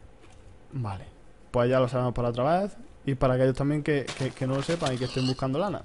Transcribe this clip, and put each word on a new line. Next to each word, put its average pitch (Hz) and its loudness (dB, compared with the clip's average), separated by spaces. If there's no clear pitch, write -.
Vale. 104 -8
Pues 123 4
ya 131 4
lo 127 4
sabemos 123 0
para 120 0
otra 135 2
vez. 208 -6
Y 139 0
para 127 2
aquellos 131 4
también 143 0
que, 143 0
que, 131 -2
que 131 -4
no 131 0
lo 139 -2
sepan 165 0
y 123 -2
que 127 -2
estén 131 -2
buscando 131 -2
lana. 185 -4